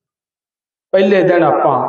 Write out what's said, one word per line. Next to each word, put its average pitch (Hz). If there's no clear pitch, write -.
पहले 196
दिन 175
आपां 143